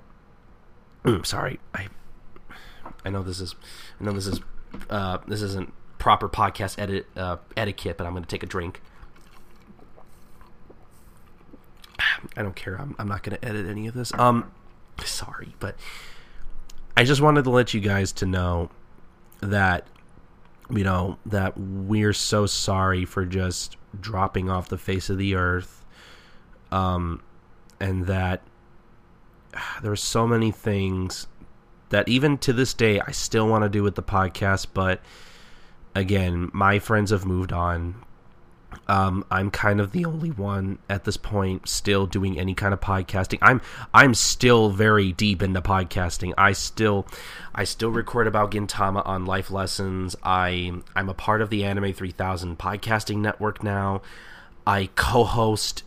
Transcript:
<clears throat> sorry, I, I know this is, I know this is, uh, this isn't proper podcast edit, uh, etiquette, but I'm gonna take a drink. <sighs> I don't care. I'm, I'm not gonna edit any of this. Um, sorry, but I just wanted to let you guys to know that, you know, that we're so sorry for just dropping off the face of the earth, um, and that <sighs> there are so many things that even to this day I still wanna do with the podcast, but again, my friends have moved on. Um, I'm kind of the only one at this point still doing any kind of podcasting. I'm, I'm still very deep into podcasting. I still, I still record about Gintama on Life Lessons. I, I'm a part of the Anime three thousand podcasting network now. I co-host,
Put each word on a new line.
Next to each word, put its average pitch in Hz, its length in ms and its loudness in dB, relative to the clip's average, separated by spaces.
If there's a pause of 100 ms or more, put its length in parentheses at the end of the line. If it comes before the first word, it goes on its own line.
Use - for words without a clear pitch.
(1040)
<clears throat> 110 180 2
sorry, - 380 -4 (140)
I, 98 140 -8 (1160)
I 95 60 -4
know 98 120 -2
this 90 180 -8
is, 90 140 -10 (460)
I 95 40 -8
know 104 80 -2
this 98 140 -4
is, - 140 -4 (480)
uh, 95 300 -4 (100)
this 104 140 -4
isn't 98 320 -6 (240)
proper 107 320 4
podcast 101 500 -2
edit, 98 260 -4 (100)
uh, 90 200 -4 (220)
etiquette, 101 400 -4
but 90 80 -6
I'm 87 80 -6
gonna 87 100 -8
take - 180 -8
a - 40 -8
drink. 85 340 -6 (3250)
<sighs> - 20 -6 (360)
I 107 60 -6
don't 95 140 -8
care. 95 200 -8
I'm, - 220 -10
I'm 104 100 -6
not 104 140 -4
gonna 101 200 -6
edit 104 240 -6
any 107 200 -6
of 113 60 -8
this. 123 220 -8
Um, 120 360 4 (540)
sorry, - 560 -8
but 101 160 -6 (1200)
I 117 80 8
just 135 160 4
wanted 147 240 6
to 131 60 0
let 123 240 4
you 107 60 0
guys 98 320 2
to - 140 -2
know 90 440 0 (720)
that, 98 460 2 (840)
you 107 120 0
know, 92 440 0
that 98 320 0
we're 98 560 0
so 104 320 2
sorry 95 580 2
for 92 220 -4
just 90 500 -4 (240)
dropping 95 480 -2
off 92 200 -2
the 92 100 -4
face 95 320 -2
of 95 80 0
the 98 160 0
earth, 90 500 -2 (880)
um, 90 500 0 (580)
and 92 260 -2
that 92 360 0 (1120)
<sighs> - 300 -10
there 104 100 -2
are 104 40 -2
so 117 300 2
many 113 240 4
things 95 760 -2 (640)
that 101 180 2
even 135 300 4
to - 140 2
this 123 220 2
day 107 240 4
I - 120 -2
still - 360 0
wanna 107 220 4
do 101 140 2
with 101 120 2
the - 80 -4
podcast, 98 680 0
but 92 280 2 (920)
again, 92 580 2
my 98 260 4
friends 104 320 2
have 95 160 2
moved 92 260 0
on. 87 440 -2 (920)
Um, 95 420 2
I'm 95 200 0
kind 104 300 2
of 101 120 -2
the 175 120 0
only 160 260 -4
one 98 480 -4 (120)
at 98 140 -4
this 104 120 -2
point 95 500 -2
still 98 400 2
doing 95 320 0
any 95 140 0
kind 98 220 0
of 95 60 0
podcasting. 95 600 0
I'm, 120 220 6 (320)
I'm 127 180 10
still 117 560 6
very 101 440 4
deep 101 300 2
into 92 200 2
podcasting. 90 760 0
I 98 160 8
still, 101 540 0 (480)
I 101 100 -2
still 113 260 -2
record 117 360 0
about 104 240 2
Gintama 98 560 0
on 92 180 -2
Life 95 260 -2
Lessons. 95 720 -4
I, 90 500 0 (220)
I'm 95 140 -2
a 95 60 -4
part 107 260 2
of 107 80 0
the 104 160 0
Anime 98 300 0
three 92 160 -6
thousand 90 480 -4
podcasting 104 600 -2
network 104 440 -2
now. 98 400 -2 (640)
I 101 280 2
co-host, - 920 2